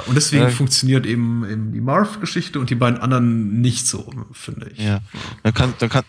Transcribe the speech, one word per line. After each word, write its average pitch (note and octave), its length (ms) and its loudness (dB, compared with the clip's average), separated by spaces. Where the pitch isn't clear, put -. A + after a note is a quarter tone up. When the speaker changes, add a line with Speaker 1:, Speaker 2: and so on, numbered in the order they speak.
Speaker 1:
und B2 80 2
deswegen C#3 300 4
Speaker 2:
Äh, B2 40 4
Speaker 1:
funktioniert C3 560 2
eben, A#2 420 -2
eben A2 260 -4
die A2 80 -4
Marv-Geschichte E3+ 760 -2
und B2 120 -2
die B2+ 40 2
beiden A#2+ 240 2
anderen A#2 640 2
nicht A#2+ 240 2
so, - 240 -4
finde - 400 -12
ich. - 120 -14
Speaker 2:
Ja. G2+ 180 0
Dann A2+ 100 2
kann, B2+ 240 2
dann A#2 120 0
kann, A#2+ 200 0